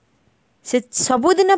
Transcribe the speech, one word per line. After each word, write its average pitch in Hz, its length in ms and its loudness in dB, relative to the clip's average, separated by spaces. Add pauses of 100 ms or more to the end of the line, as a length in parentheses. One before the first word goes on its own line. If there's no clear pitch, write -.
(640)
ସେ - 120 -4 (300)
ସବୁଦିନ 349 500 0